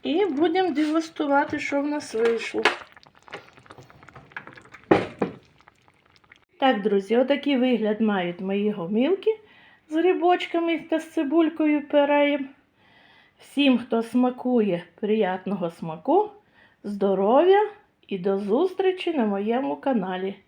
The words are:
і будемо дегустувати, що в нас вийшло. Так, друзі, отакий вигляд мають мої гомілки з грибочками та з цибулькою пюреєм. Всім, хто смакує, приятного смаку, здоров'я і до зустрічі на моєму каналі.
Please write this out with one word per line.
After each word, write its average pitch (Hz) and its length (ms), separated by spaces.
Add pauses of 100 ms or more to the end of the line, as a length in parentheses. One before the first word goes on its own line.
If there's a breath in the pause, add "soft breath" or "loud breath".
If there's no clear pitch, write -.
і 311 220
будемо 339 460
дегустувати, 302 880
що 285 240
в 294 40
нас 294 280
вийшло. 226 480 (4000)
Так, 247 240
друзі, 202 340
отакий 285 400
вигляд 220 440
мають 185 400
мої 202 300
гомілки 262 720 (480 soft breath)
з 311 80
грибочками 339 840
та 320 220
з 320 100
цибулькою 302 760
пюреєм. 285 600 (920 soft breath)
Всім, 269 380
хто 226 240
смакує, 240 840 (160)
приятного 190 680
смаку, 175 600 (540 soft breath)
здоров'я 214 840 (380)
і 196 100
до 196 200
зустрічі 359 760
на 247 140
моєму 233 500
каналі. 190 580 (140)